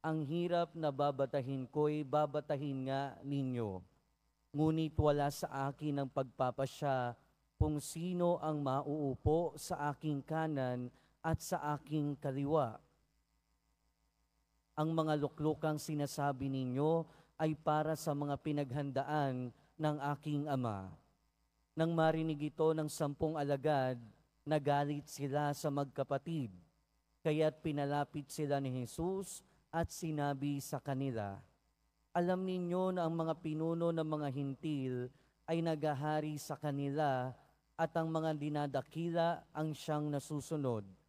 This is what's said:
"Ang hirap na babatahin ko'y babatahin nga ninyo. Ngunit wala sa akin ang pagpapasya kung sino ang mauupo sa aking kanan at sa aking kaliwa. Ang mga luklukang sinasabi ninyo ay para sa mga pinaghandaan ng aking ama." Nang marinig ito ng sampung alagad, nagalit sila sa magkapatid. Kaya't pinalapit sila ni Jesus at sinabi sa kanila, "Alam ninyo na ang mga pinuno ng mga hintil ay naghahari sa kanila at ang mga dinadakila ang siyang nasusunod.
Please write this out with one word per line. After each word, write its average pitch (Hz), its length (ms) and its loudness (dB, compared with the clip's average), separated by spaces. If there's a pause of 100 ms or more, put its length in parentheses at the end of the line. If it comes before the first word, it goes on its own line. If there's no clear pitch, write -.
"Ang 156 240 0
hirap 170 480 2
na 156 180 0
babatahin 135 720 0
ko'y 151 400 2
babatahin 143 800 0
nga 135 380 -2
ninyo. 123 580 -2 (720)
Ngunit 160 400 2
wala 147 380 6
sa 139 400 -4
akin 143 320 -2
ang 131 80 -4
pagpapasya 131 1040 0 (420)
kung 151 240 2
sino 175 560 2
ang 151 240 -2
mauupo 147 920 0
sa 147 340 -4
aking 143 320 -2
kanan 131 680 -2 (320)
at 165 180 0
sa 147 320 -2
aking 147 460 -2
kaliwa. 139 580 0 (2000)
Ang 156 160 0
mga 156 240 2
luklukang 151 640 0
sinasabi 143 720 -2
ninyo 143 560 2 (320)
ay 156 160 2
para 156 400 2
sa - 160 -2
mga 143 240 0
pinaghandaan 139 1120 0 (320)
ng 151 160 2 (160)
aking 147 340 -2
ama." 110 460 0 (800)
Nang 165 240 2
marinig 160 560 2
ito 160 240 4
ng 156 100 0
sampung 151 540 -2
alagad, 139 560 2 (500)
nagalit 143 640 2
sila 143 480 0
sa 147 160 -2
magkapatid. 139 800 -2 (720)
Kaya't 156 320 2
pinalapit 143 720 -2
sila 143 320 0
ni 135 80 -2
Jesus 165 720 -4 (320)
at 165 160 0
sinabi 143 720 -2
sa - 160 -6
kanila, 123 640 -2 (760)
"Alam 185 300 2
ninyo 185 500 0
na 175 80 2
ang 160 80 2
mga 160 300 0
pinuno 165 500 0
ng 160 160 0
mga 151 220 0
hintil 131 800 -2 (340)
ay 165 160 0
naghahari 151 800 0
sa 143 160 -6
kanila 139 800 0 (420)
at 160 220 0
ang 160 100 0
mga 160 300 0
dinadakila 151 1120 0
ang 156 240 -2
siyang 151 320 -2
nasusunod. 139 760 -2 (220)